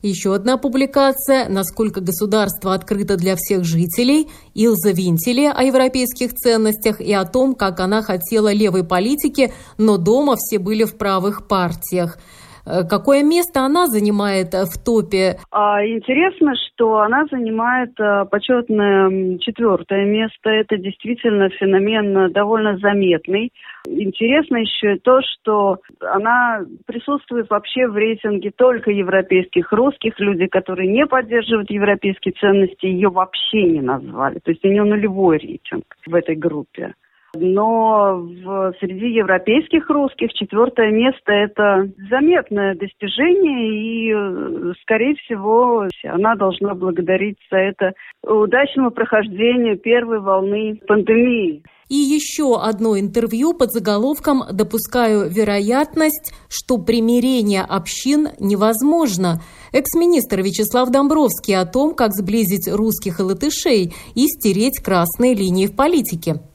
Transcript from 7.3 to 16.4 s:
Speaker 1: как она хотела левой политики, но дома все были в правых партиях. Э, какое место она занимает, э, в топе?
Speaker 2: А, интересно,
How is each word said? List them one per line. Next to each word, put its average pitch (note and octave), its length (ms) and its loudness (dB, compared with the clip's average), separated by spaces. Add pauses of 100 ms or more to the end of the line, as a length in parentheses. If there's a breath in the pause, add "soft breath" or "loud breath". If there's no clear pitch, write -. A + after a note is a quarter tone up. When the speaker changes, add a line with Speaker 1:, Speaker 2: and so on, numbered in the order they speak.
Speaker 1:
как F#3+ 260 -4
она G3+ 220 0
хотела G#3 500 0
левой G3 320 2
политики, A#3+ 680 0 (260 loud breath)
но G#3+ 180 4
дома A#3+ 400 2
все - 220 -4
были G#3+ 260 0
в G#3+ 140 -8
правых G3 500 -2
партиях. F3 680 -4 (480 loud breath)
Э, F3+ 160 -2
какое G#3 400 2
место E4 380 2
она D4+ 260 2
занимает, G3+ 680 0
э, F#3+ 120 0
в F3 200 -8
топе? G3 540 0 (140 loud breath)
Speaker 2:
А, G#3 340 2
интересно, C#4 680 0